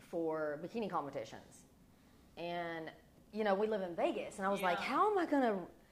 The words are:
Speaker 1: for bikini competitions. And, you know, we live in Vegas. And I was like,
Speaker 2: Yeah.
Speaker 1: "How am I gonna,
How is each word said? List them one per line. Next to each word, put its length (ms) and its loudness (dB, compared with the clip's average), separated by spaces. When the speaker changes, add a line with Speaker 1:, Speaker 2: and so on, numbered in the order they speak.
Speaker 1:
for 600 -2
bikini 280 -4
competitions. 760 -6
And, 540 -6
you 140 -2
know, 100 6
we 120 2
live 140 0
in 140 -4
Vegas. 440 -2
And 60 -2
I 40 4
was 120 2
like, 180 4
Speaker 2:
Yeah. 60 -4
Speaker 1:
"How 260 4
am 60 2
I 80 2
gonna, 320 4